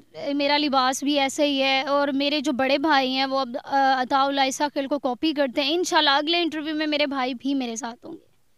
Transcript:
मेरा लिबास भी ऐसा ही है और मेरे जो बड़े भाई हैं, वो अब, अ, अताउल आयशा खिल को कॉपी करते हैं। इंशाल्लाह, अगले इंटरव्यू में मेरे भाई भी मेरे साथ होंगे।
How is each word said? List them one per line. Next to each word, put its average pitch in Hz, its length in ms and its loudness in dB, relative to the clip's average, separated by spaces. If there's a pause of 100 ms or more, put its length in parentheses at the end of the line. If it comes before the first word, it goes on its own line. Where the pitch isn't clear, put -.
(340)
मेरा 285 220 2
लिबास 269 480 0
भी 285 100 2
ऐसा 277 280 0
ही 285 160 2
है 269 260 2
और 285 280 0
मेरे 285 280 0
जो 277 120 -2
बड़े 262 260 0
भाई 277 320 2
हैं, 269 160 0
वो 269 120 -2
अब, 254 180 -4
अ, - 200 -4
अताउल 269 640 2
आयशा 269 300 0
खिल 277 180 -4
को 285 120 -2
कॉपी 269 340 -2
करते 277 300 0
हैं। 269 80 0
इंशाल्लाह, 311 480 2
अगले 339 240 0
इंटरव्यू 311 320 -4
में 311 120 -2
मेरे 294 200 0
भाई 269 280 -4
भी 269 200 -4
मेरे 240 220 -4
साथ 233 280 -12
होंगे। - 260 -18 (280)